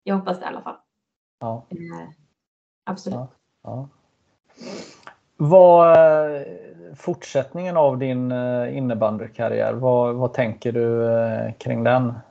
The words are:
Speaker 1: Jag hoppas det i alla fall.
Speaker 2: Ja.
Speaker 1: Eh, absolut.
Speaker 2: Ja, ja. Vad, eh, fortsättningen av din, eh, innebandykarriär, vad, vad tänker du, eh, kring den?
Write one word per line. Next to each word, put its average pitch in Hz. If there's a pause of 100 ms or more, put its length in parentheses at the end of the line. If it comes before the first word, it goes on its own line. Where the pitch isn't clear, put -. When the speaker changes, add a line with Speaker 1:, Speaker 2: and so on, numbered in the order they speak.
Speaker 1:
Jag 202
hoppas 185
det -
i -
alla -
fall. - (640)
Speaker 2:
Ja. 117
Speaker 1:
Eh, 170 (760)
absolut. -
Speaker 2:
Ja, 131 (360)
ja. 127 (1500)
Vad, 170 (440)
eh, 143 (540)
fortsättningen 175
av 139
din, 127
eh, 123
innebandykarriär, 110
vad, 123
vad 123
tänker 117
du, 117
eh, 113
kring 117
den? 123 (180)